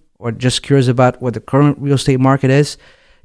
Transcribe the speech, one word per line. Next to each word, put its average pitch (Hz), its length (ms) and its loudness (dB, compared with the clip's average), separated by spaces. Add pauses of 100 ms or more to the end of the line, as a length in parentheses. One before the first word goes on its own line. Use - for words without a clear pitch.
(180)
or 117 140 -8
just 120 300 -4
curious 135 260 2
about 127 320 0
what 120 140 -6
the 110 60 -8
current 143 400 0
real 139 160 -2
estate 131 240 0
market 135 320 2
is? 143 260 0 (480)